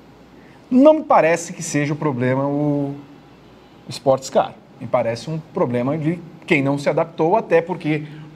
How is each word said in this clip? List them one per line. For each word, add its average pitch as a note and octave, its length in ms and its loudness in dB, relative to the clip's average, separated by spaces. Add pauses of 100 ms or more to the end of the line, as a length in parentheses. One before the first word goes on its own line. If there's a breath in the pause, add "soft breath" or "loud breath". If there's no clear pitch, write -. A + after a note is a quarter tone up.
(680 loud breath)
Não C#4+ 260 8
me D#4 80 -4
parece E3 500 2
que - 80 -14
seja D3 320 -2
o - 20 -2
problema C3 520 -2
o... C#3+ 480 -2 (920)
o - 20 -20
Sports - 400 0
Car. - 260 0 (260)
Me B2+ 60 -12
parece A#2 420 -2
um D#3+ 100 -6 (140)
problema C3+ 440 -2
de D#3+ 220 -4 (260)
quem D3+ 160 2
não C#3 160 0
se C#3+ 120 -2
adaptou, D#3+ 480 0
até E3+ 240 2
porque D#3 420 -4 (320 loud breath)